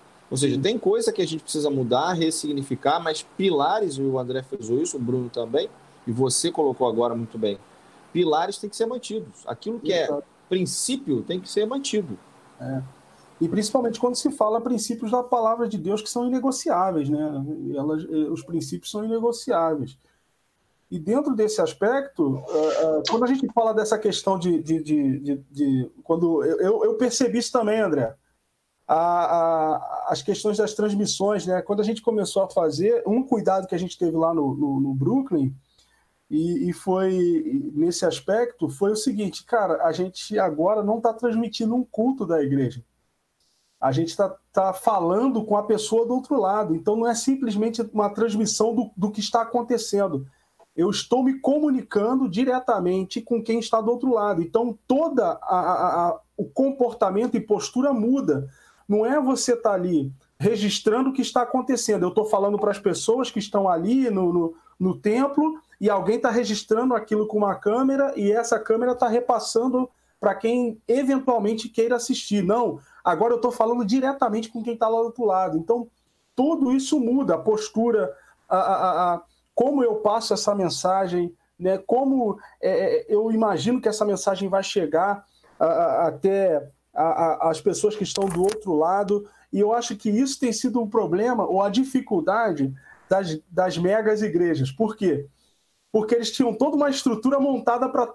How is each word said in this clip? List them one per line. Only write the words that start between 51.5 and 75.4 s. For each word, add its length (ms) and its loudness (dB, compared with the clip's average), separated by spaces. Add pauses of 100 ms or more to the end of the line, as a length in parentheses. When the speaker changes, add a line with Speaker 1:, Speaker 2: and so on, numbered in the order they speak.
Speaker 2:
diretamente 920 0
com 220 -2
quem 160 0
está 220 0
do 100 0
outro 220 0
lado. 280 2
Então, 460 0
toda 460 2 (100)
a, 160 0
a, 500 2
a, 120 -4 (160)
o 80 -4
comportamento 920 0
e 40 0
postura 520 0
muda. 560 0 (400)
Não 160 2
é 160 2
você 360 0
tá 160 0
ali 400 0 (260)
registrando 720 0
o 20 -2
que 100 -2
está 200 0
acontecendo. 640 0
Eu 80 0
tô 120 2
falando 340 2
pras 200 0
pessoas 540 0
que 80 -4
estão 280 0
ali 420 2
no, 220 2
no, 220 0 (240)
no 180 0
templo 600 0 (220)
e 100 4
alguém 300 0
tá 100 2
registrando 640 0
aquilo 320 0
com 120 -2
uma 180 2
câmera 600 0
e 140 2
essa 300 2
câmera 340 0
tá 140 2
repassando 840 0 (300)
pra 160 2
quem 500 -2
eventualmente 840 0
queira 280 0
assistir. 480 -2
Não, 340 2 (260)
agora 300 2
eu 60 0
tô 100 2
falando 340 0
diretamente 640 0
com 140 -10
quem 140 -6
tá 120 2
lá 100 2
do 80 2
outro 180 -6
lado. 340 2